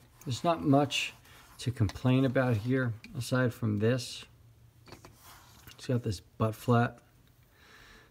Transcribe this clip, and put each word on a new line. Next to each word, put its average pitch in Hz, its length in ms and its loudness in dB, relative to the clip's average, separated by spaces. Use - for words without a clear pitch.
There's 123 180 -6
not 165 200 0
much 143 500 2
to - 120 -4
complain 127 540 2
about 127 320 2
here, 123 360 0
aside 127 360 0
from 107 260 -2
this. 123 460 -2
He's - 100 -18
got 123 160 0
this 101 160 -4
butt 110 360 -2
flap. 117 440 2